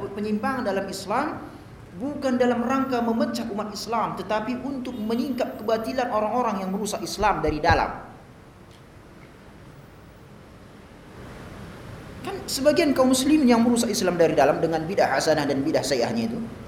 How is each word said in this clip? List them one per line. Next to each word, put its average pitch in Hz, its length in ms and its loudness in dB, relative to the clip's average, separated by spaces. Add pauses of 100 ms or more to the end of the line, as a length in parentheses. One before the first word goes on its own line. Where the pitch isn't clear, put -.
(120)
penyimpangan 214 560 -2
dalam 196 160 0
Islam... 220 560 -4 (560)
bukan 262 400 -2
dalam 240 240 4
rangka 254 400 0
memecah 233 480 0
umat 208 240 -6
Islam, 202 480 -4
tetapi 220 400 -4
untuk 254 320 -6
menyingkap 240 640 -2
kebatilan 226 560 -2
orang-orang 214 480 0
yang 185 100 -4
merusak 196 300 -4
Islam 185 400 0
dari 151 180 0
dalam. 151 300 2 (4000)
Kan 381 160 -8
sebagian 294 480 4
kaum 262 240 6
muslimin 294 320 6
yang 233 160 6
merusak 233 240 4
Islam 180 320 2
dari 156 160 6
dalam 151 240 4
dengan 160 240 0
bidah 143 320 2
hasanah 147 320 2
dan 135 160 0
bidah 143 160 2
sayyi'ahnya 117 480 0
itu. 117 100 -4 (300)